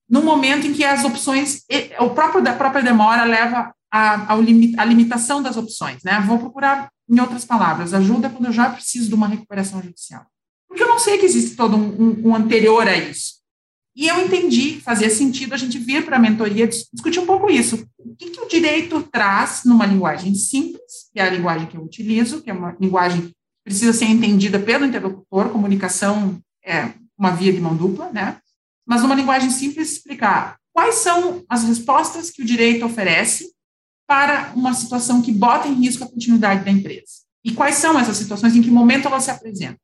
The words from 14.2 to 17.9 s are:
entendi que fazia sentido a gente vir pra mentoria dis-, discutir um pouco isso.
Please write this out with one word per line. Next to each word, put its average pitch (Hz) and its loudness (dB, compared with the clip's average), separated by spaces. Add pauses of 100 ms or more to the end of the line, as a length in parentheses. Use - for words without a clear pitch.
entendi 311 0
que - -18
fazia 220 0
sentido 269 -2
a - -6
gente 254 -6
vir 269 -4
pra 277 0
mentoria 220 2
dis-, - -8
discutir 339 -4
um 349 -4
pouco 381 2
isso. 233 0 (120)